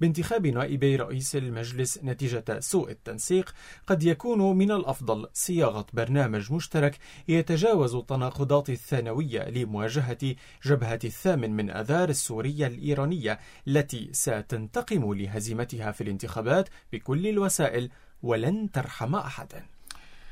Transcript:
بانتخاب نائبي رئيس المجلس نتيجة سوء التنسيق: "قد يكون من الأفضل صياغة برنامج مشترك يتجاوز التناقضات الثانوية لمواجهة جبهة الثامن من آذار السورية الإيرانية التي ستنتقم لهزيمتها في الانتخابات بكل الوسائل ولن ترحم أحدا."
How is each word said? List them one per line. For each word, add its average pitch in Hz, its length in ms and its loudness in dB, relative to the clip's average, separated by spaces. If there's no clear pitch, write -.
بانتخاب 170 460 2
نائبي 139 480 2
رئيس 131 400 -2
المجلس 123 680 -4
نتيجة 120 560 -2
سوء - 320 0
التنسيق: - 640 -2
"قد 175 160 4
يكون 190 540 4
من 196 140 6
الأفضل 127 600 0
صياغة 120 600 0
برنامج 117 600 0
مشترك 151 440 0
يتجاوز 165 680 4
التناقضات 135 760 0
الثانوية 117 800 -2
لمواجهة 120 840 -2
جبهة 117 380 2
الثامن 117 520 0
من 104 140 -2
آذار 139 400 0
السورية 135 580 -2
الإيرانية 139 720 0
التي 139 440 0
ستنتقم 113 1040 -2
لهزيمتها 107 760 -4
في - 100 -10
الانتخابات 113 680 -2
بكل 143 340 -2
الوسائل 185 640 0
ولن 143 480 0
ترحم 127 440 -4
أحدا." - 500 -8